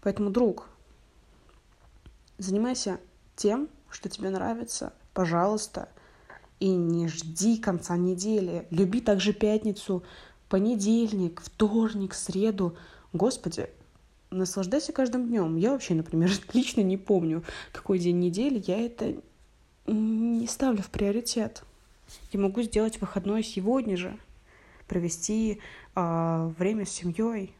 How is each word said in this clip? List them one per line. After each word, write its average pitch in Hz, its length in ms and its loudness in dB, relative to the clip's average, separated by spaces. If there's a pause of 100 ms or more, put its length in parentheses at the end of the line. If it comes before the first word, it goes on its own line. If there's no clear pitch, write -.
Поэтому, 202 280 0
друг, 226 380 0 (1700)
занимайся 202 600 -2 (360)
тем, 240 320 0 (220)
что - 180 -10
тебе 190 200 -6
нравится, 226 640 -4 (220)
пожалуйста, 185 760 0 (720)
и 190 140 4
не 170 340 2
жди 165 500 0
конца 175 380 -2
недели. 180 720 0
Люби 190 300 2
также 202 320 4
пятницу, 208 680 0 (460)
понедельник, 208 920 2
вторник, 220 760 0
среду. 190 600 -2 (360)
Господи, 185 560 -2 (600)
наслаждайся 190 640 -2
каждым 247 360 0
днем. 175 280 2
Я 208 160 2
вообще, 254 220 -2
например, 160 360 2 (120)
<laughs> - 100 -20
лично 254 280 2
не 190 160 2
помню, 170 480 2 (280)
какой - 260 0
день 175 220 4
недели. 196 460 0
Я 190 140 0
это 233 360 -4 (680)
не 220 600 2
ставлю 226 360 0
в - 80 -8
приоритет. 214 760 -2 (680)
Я 196 80 0
могу 196 220 2
сделать 220 380 0
выходной 202 420 -2
сегодня 220 540 0
же, 185 200 -6 (680)
провести, 208 760 -2 (340)
а, 165 540 0 (100)
время 202 260 0
с 185 60 -8
семьей. 196 680 -4